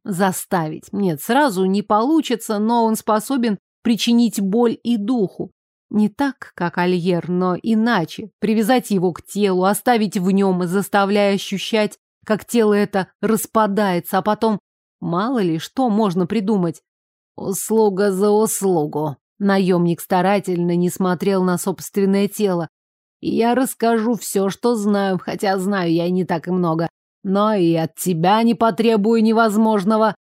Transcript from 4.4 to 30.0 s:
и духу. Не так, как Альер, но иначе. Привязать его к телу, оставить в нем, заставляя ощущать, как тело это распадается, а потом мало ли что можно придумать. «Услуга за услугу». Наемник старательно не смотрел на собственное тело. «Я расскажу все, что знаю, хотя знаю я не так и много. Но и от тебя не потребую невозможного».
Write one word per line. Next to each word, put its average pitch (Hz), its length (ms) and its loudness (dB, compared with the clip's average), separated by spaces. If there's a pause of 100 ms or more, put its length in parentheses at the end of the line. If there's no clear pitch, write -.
и 233 160 -2
духу. 202 520 -4 (380)
Не 208 220 2
так, - 440 -6
как 175 220 -4
Альер, 180 540 0
но 180 300 0
иначе. 220 720 -2 (100)
Привязать 220 500 0
его 180 240 2
к - 80 -16
телу, 190 420 0
оставить 208 540 0
в 180 120 0
нем, 190 360 2
заставляя 202 680 0
ощущать, 208 640 -4 (260)
как - 200 -2
тело 220 280 2
это 202 360 0 (120)
распадается, 202 1000 0
а 180 40 -2
потом 214 360 0 (420)
мало 208 400 -2
ли 165 180 0
что 254 320 -2
можно 190 360 0
придумать. 196 560 -2 (540)
«Услуга 202 720 0
за 190 200 2
услугу». 165 840 0 (220)
Наемник 185 600 2
старательно 180 760 0
не 175 120 2
смотрел 185 560 0
на 180 140 0
собственное 196 680 -2
тело. 185 400 -2 (520)
«Я 226 340 0
расскажу 233 600 0
все, 196 340 -2
что 233 260 -2
знаю, 202 440 0
хотя 196 400 -4
знаю 185 340 -2
я 170 180 0
не 180 140 0
так 170 240 -4
и - 20 -4
много. 170 380 0 (340)
Но 208 320 0
и 170 200 2
от 160 220 -2
тебя 185 460 2
не 233 120 4
потребую 226 680 2
невозможного». 220 1000 2